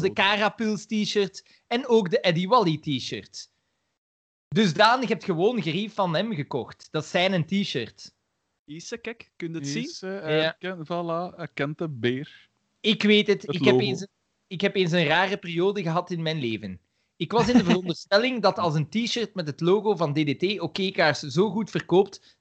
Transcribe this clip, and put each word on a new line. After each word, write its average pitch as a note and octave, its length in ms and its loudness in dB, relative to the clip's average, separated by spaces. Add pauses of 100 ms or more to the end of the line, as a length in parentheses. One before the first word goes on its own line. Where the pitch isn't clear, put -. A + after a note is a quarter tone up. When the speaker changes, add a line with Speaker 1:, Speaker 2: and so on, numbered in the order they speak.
Speaker 1:
de F#3+ 60 2
Speaker 2:
zoveel. G3+ 60 -6 (100)
Speaker 1:
Carapils G#3 640 0
t-shirt G#3 600 -2 (220)
en B3 200 -4
ook A3+ 220 4
de G3+ 100 2
Eddie F3+ 280 -2
Wally F#3+ 300 4
t-shirt. B2+ 720 -8 (1000)
Dus F3+ 260 2
Daan, A3+ 280 4
je A#3 60 -2
hebt F#3+ 160 -4
gewoon G3 380 0
gerief E3+ 320 -4
van F3+ 220 -2
hem G#3+ 180 -2
gekocht. - 580 -8
Dat D#3 120 -4
is - 60 -16
zijn F#3+ 240 2
een E3+ 120 0
t-shirt. - 680 -6 (520)
Speaker 3:
Ise, E3 320 -14
kijk, - 380 -16
kun E3+ 160 -10
je E3 60 -8
het C#3+ 100 -8
Speaker 2:
Is, A#3+ 320 -6
Speaker 3:
zien? F#3+ 120 -10
Speaker 2:
eh, G3 100 -10
hij D#3 200 -2
Speaker 1:
Ja. D#3+ 180 0
Speaker 2:
ken-, F3+ 260 -10
voilà, E3+ 500 -6
hij E3 180 -10
kent D3 240 -4
de E3+ 120 -6
beer. B2+ 600 -4 (300)
Speaker 1:
Ik G#3+ 240 0
weet G#3 240 6
het. G3+ 140 2
Speaker 2:
Het E3 140 -4
Speaker 1:
Ik E3+ 80 -2
heb B2+ 100 8
Speaker 2:
logo. B2+ 120 4
Speaker 1:
eens, F3+ 220 -4 (400)
ik F3 140 -10
heb G3 140 0
eens F#3 160 2
een E3+ 140 4
rare F#3 320 2
periode F#3+ 440 -2
gehad E3+ 300 -2
in E3+ 100 -4
mijn D#3+ 180 -2
leven. G#2+ 400 -6 (380)
Ik E3+ 140 -6
was A3 180 4
in B3 80 6
de A3+ 100 8
Speaker 2:
<laughs> - 40 6
Speaker 1:
veronderstelling G3 720 0
dat F#3+ 180 2
als E3+ 160 0
een D#3 140 0
t-shirt A3+ 460 -2
met F3+ 120 -6
het C#3+ 140 -6
logo G3 340 4
van D#3+ 180 0
D C#3 120 -4
D C#3+ 140 -2
T F#3+ 200 0
OK-kaars E3+ 600 0
zo D#3+ 320 0
goed G3 180 -4
verkoopt, - 720 0